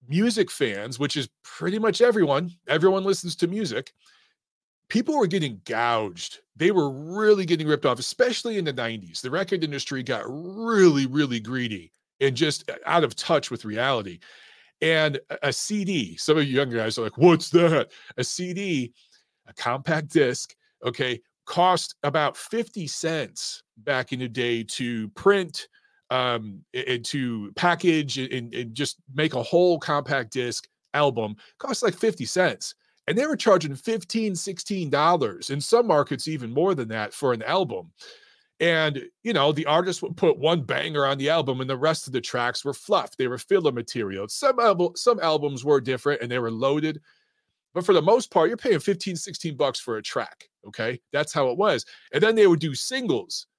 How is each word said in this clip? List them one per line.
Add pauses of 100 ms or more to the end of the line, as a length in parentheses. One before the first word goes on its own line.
music
fans,
which
is (160)
pretty
much
everyone, (160)
everyone
listens
to
music, (960)
people
were
getting
gouged. (160)
They
were
really
getting
ripped
off,
especially
in
the
nineties.
The
record
industry
got
really,
really
greedy (280)
and
just (160)
out
of
touch
with
reality. (600)
And
a,
a
C
D,
some
of
you
younger
guys
are
like,
"What's
that?" (260)
A
C
D, (520)
a
compact
disc, (280)
okay, (240)
cost
about
fifty
cents (160)
back
in
the
day
to
print, (400)
um,
a-,
and
to
package
and,
and,
and
just (160)
make
a
whole
compact
disc (280)
album. (220)
Cost,
like,
fifty
cents. (340)
And
they
were
charging
fifteen,
sixteen
dollars,
in
some
markets
even
more
than
that,
for
an
album. (680)
And, (220)
you
know,
the
artist
would
put
one
banger
on
the
album
and
the
rest
of
the
tracks
were
fluff.
They
were
filler
material.
Some
album,
some
albums
were
different
and
they
were
loaded. (760)
But
for
the
most
part,
you're
paying
fifteen,
sixteen
bucks
for
a
track, (180)
okay? (120)
That's
how
it
was. (260)
And
then
they
would
do
singles (120)